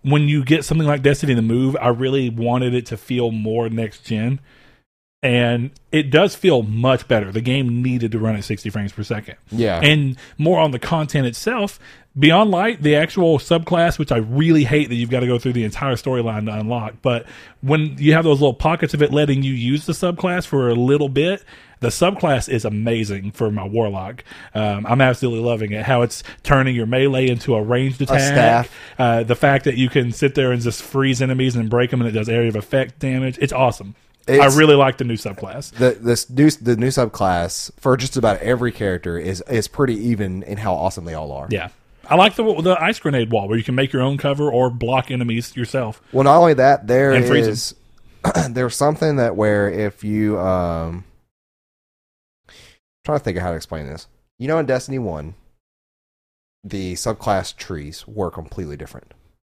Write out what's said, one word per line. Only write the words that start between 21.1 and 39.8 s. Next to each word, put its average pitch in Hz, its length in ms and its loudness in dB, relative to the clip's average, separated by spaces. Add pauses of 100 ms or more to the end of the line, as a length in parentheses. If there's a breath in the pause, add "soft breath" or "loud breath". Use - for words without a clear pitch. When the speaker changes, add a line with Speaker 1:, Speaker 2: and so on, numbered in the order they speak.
Speaker 1:
bit, 165 340 0 (360 loud breath)
the 120 80 0
subclass 170 600 0
is 120 160 -2
amazing 107 680 -2
for 110 180 -2
my 104 180 -6
Warlock. 104 560 -4 (300 loud breath)
Um, 107 320 -2
I'm 135 160 4
absolutely 120 420 0
loving 110 280 -2
it. 107 120 -6
How 123 160 2
it's 120 220 -2 (220 loud breath)
turning 131 300 2
your 113 120 -2
melee 131 420 2
into 123 260 0
a 107 80 0
ranged 123 380 -2
Speaker 2:
A 139 40 0
Speaker 1:
attack. 135 180 2
Speaker 2:
staff. 123 520 2 (240 loud breath)
Speaker 1:
Uh, 117 240 2
the 117 140 0
fact 139 300 2
that 123 100 -2
you 127 140 2
can 120 220 0
sit 135 220 -2
there 131 160 2
and 123 120 -2
just 117 200 -4
freeze 135 380 0
enemies 131 360 0
and 113 120 -2
break 120 240 0
'em 123 80 0
and 117 80 0
it 107 40 -4
does 110 180 -2
area 117 180 2
of 107 80 -2
effect 131 420 -4
damage. 131 400 -4
It's 135 140 -2
awesome. 120 440 -2 (320)
Speaker 2:
It's 139 260 8
Speaker 1:
I 147 40 6
really 156 180 8
like 135 220 4
the 131 60 -4
new 120 120 -4
subclass. 101 560 -12
Speaker 2:
The, 120 260 2
this 117 300 -2
new, 143 220 4
the 120 260 0
new 120 120 0
subclass 98 840 -2 (100)
for 131 160 2
just 131 220 -6
about 107 240 2
every 117 280 0
character 90 480 -4
is, 87 300 -6
is 113 180 -2
pretty 131 280 -2 (140)